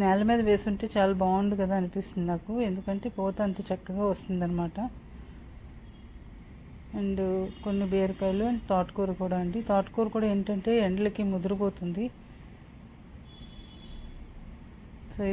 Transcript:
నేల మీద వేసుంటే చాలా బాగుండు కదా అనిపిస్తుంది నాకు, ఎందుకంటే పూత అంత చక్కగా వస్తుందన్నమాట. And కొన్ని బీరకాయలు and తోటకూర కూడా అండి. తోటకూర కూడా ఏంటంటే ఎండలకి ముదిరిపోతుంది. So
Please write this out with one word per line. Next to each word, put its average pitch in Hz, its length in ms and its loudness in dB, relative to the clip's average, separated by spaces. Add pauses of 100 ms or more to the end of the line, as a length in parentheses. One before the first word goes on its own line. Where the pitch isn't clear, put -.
నేల 196 160 8 (100)
మీద 233 200 6
వేసుంటే 202 360 4 (120)
చాలా 196 160 6 (100)
బాగుండు 196 380 4
కదా 190 180 2
అనిపిస్తుంది 180 540 -2
నాకు, 170 200 -4 (160)
ఎందుకంటే 196 380 -2 (100)
పూత 190 180 0 (120)
అంత 190 120 -2 (120)
చక్కగా 185 420 -2
వస్తుందన్నమాట. 175 640 0 (2250)
And 196 180 0 (460)
కొన్ని 202 300 0
బీరకాయలు 190 580 2
and 233 180 0
తోటకూర 190 420 2 (100)
కూడా 185 220 0
అండి. 180 260 0
తోటకూర 202 460 2
కూడా 220 180 2
ఏంటంటే 202 380 0 (140)
ఎండలకి 202 460 2
ముదిరిపోతుంది. 190 720 0 (3000)
So 208 180 -2